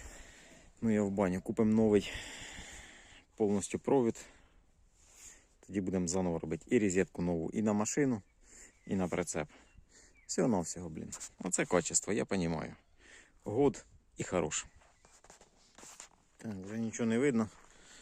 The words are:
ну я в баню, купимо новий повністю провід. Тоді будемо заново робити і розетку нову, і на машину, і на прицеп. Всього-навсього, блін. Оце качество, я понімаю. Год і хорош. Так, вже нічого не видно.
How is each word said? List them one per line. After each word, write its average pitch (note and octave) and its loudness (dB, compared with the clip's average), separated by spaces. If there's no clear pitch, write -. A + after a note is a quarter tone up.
ну A#2 2
я G#2 4
в G2 2
баню, F#2+ 2
купимо A2 2
новий G#2+ 6
повністю G2+ 0
провід. A#2+ 2
Тоді F#2+ -4
будемо F2+ 0
заново F2 0
робити D#2+ -6
і B2 4
розетку F#2 0
нову, F2 -2
і A2 -2
на G#2+ 2
машину, A2+ 0
і - -4
на F#2 0
прицеп. E2+ -4
Всього-навсього, F2+ 0
блін. D#2+ -10
Оце F#2+ -2
качество, - 2
я B2+ 0
понімаю. E2 -2
Год A#2+ 2
і - -4
хорош. E2 -2
Так, A2+ -8
вже G#2+ -8
нічого A2+ 0
не A2+ 4
видно. A#2 4